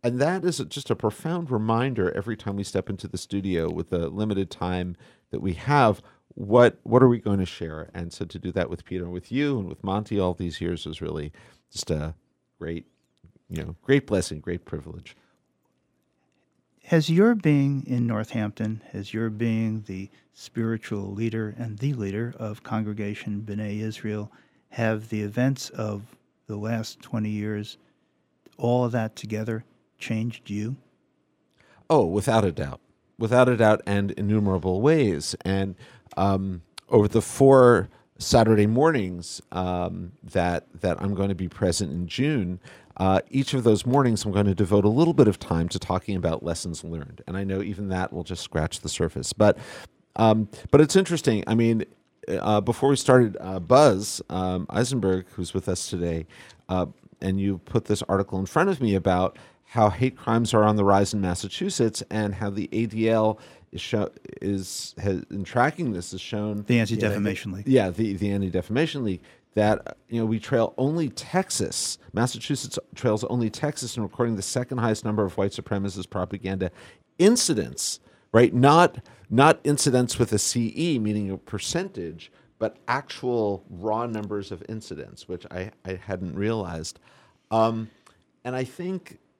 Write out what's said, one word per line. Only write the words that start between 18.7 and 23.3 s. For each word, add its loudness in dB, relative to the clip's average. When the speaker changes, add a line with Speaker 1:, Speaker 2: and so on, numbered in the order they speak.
Speaker 2:
has -10
your -2
being -2
the -10
spiritual -6
leader -4
and -10
the -2
leader -4
of -10
Congregation -6